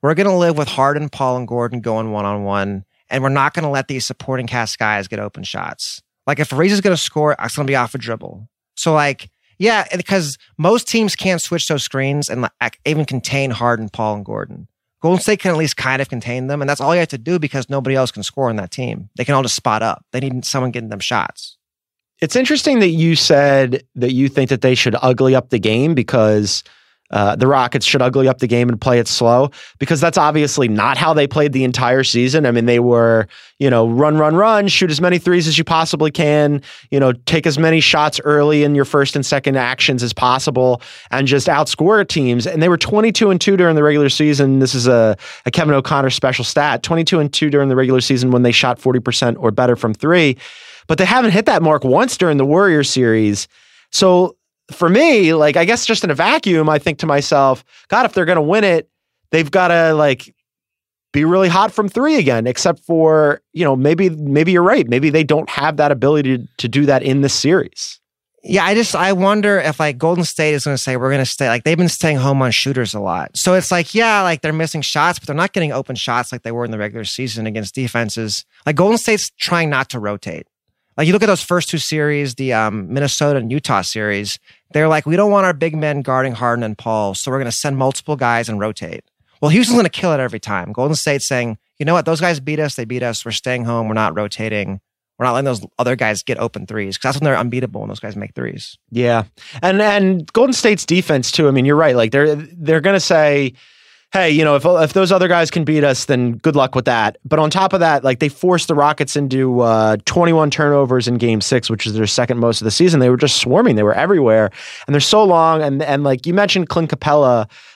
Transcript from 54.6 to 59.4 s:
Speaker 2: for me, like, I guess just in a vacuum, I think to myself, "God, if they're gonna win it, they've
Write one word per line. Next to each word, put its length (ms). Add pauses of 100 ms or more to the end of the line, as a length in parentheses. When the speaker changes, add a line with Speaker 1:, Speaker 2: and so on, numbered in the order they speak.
Speaker 2:
for 160
me, 460
like, 240
I 80
guess 180
just 200
in 80
a 20
vacuum, 560
I 80
think 220
to 80
myself, 580 (220)
"God, 180
if 80
they're 120
gonna 180
win 200
it, 240 (440)
they've 180